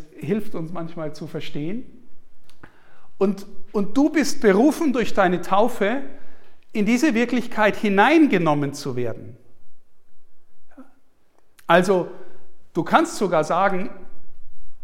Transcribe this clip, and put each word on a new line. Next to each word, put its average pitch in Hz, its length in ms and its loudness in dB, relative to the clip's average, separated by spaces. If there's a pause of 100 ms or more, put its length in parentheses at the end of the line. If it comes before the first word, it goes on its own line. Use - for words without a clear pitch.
(180)
hilft 208 380 0
uns 165 160 -6
manchmal 165 420 -6
zu 156 140 -10
verstehen. 160 580 -4 (1300)
Und, 196 280 0 (240)
und 202 260 2
du 294 120 4
bist 302 320 2
berufen, 240 520 4
durch 240 220 2
deine 180 260 4
Taufe 220 640 0 (680)
in 214 140 0
diese 247 300 2
Wirklichkeit 226 600 2
hineingenommen 196 1000 4
zu 135 220 -6
werden. 110 420 -4 (2250)
Also, 180 460 4 (640)
du 165 100 -2
kannst 302 340 2
sogar 170 260 2
sagen, 185 460 0 (960)